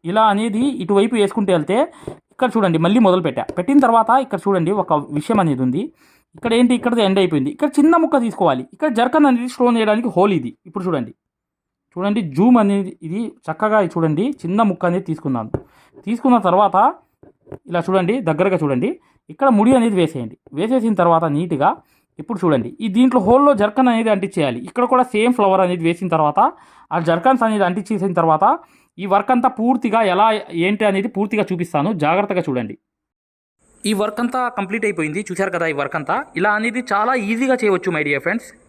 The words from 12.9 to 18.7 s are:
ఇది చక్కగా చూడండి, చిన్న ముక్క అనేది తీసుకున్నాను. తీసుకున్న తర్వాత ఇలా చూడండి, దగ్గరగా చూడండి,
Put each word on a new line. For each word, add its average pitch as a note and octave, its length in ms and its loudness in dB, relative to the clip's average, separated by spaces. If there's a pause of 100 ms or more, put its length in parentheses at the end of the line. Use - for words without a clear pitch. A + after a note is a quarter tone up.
ఇది F#3+ 120 -6 (280)
చక్కగా G#3+ 320 0 (140)
చూడండి, E3 300 0 (180)
చిన్న F#3+ 280 -2
ముక్క F3 200 -6
అనేది F#3 200 -4
తీసుకున్నాను. B2+ 400 -6 (560)
తీసుకున్న A#3+ 320 2 (100)
తర్వాత F#3 280 2 (960)
ఇలా E3+ 160 -2
చూడండి, F#3 300 0 (140)
దగ్గరగా F#3 340 0
చూడండి, C#3+ 260 -2 (420)